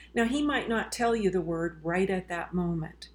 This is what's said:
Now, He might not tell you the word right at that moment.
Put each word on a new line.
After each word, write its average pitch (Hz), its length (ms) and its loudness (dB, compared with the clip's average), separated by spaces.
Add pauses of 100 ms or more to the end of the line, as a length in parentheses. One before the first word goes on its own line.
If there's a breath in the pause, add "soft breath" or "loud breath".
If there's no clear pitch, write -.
(140 loud breath)
Now, 233 120 4
He 277 160 2
might 277 260 0
not 226 240 -2
tell 233 240 2
you 202 140 2
the 180 100 2
word 165 440 -2
right 185 260 2
at 185 180 -2
that 170 260 -6
moment. 170 600 -2